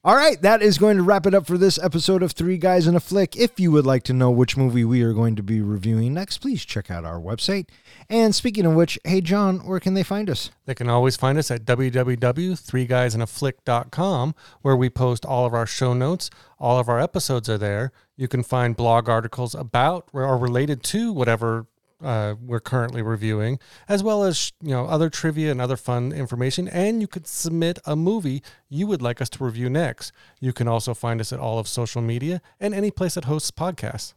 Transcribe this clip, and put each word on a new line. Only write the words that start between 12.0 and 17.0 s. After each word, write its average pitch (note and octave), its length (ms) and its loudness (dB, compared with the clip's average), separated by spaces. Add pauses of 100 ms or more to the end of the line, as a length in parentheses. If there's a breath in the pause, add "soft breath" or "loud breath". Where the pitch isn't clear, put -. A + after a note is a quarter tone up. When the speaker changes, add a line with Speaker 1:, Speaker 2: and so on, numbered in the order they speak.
Speaker 2:
W C#3+ 380 0
three B2+ 300 -4
guys B2 300 0
in A#2 60 0
a A2+ 60 -2
flick - 360 -6
dot B2 280 -2
com, D#3+ 440 0 (260 soft breath)
where C3+ 140 4
we B2+ 140 2
post B2 360 -2
all B2+ 200 0
of A#2 80 -2
our A#2 120 0
show B2 280 -2
notes. C#3 360 -2 (280 soft breath)
All B2+ 220 2
of A#2 100 0
our A#2+ 100 2
episodes B2+ 480 -2